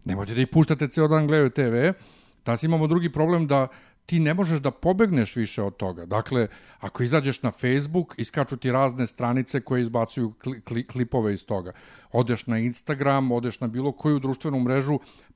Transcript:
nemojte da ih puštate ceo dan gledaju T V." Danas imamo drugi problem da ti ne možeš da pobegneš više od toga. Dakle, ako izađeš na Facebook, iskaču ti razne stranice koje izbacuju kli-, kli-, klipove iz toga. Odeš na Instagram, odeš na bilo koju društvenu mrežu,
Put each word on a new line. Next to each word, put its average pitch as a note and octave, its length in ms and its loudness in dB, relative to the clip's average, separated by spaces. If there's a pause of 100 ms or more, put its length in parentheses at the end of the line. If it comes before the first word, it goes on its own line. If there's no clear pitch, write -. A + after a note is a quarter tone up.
nemojte G2 300 -6
da B2 60 2
ih - 80 2
puštate D#3 400 4
ceo D#3 200 2
dan D#3 180 4
gledaju D3 240 4
T B2+ 200 0
V." C3 220 2 (520)
Danas A#2+ 180 0
imamo D#3+ 240 2
drugi E3+ 260 2
problem E3 340 2
da C#3 220 2 (380)
ti F3 120 2
ne D#3 160 4
možeš E3 260 0
da C#3 100 0
pobegneš F3+ 680 2
više A2+ 260 -2
od G2 140 -4
toga. F2 300 -6
Dakle, A2 420 0 (300)
ako G#2 240 -8
izađeš C3+ 400 0
na B2 80 -2
Facebook, C#3+ 680 -2
iskaču C3 380 -4
ti B2 160 -2
razne B2+ 340 0
stranice B2 540 -2
koje B2 220 -2
izbacuju A#2 500 -2 (120)
kli-, B2+ 160 -8
kli-, A#2 260 -6
klipove A#2 480 -2
iz - 120 -8
toga. F2+ 260 -6 (400)
Odeš A#2 340 0
na A2+ 120 0
Instagram, C3+ 760 0
odeš A#2+ 280 -4
na B2+ 60 -4
bilo C3 260 -4
koju D3 260 0
društvenu C3+ 420 -2
mrežu, C3+ 380 0 (380)